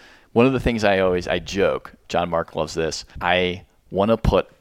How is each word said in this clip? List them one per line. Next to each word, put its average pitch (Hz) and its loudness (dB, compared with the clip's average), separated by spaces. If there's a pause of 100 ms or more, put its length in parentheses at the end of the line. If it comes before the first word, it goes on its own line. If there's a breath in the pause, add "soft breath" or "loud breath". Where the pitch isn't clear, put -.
(320 loud breath)
One 117 4
of 135 2
the 123 -2
things 117 -2
I 98 4
always, 90 0
I 87 -2
joke, 82 -2 (160)
John 87 -2
Mark 82 -4
loves 78 -4
this, 80 -4 (160 loud breath)
I 90 0 (260)
wanna 101 2
put - 0 (120)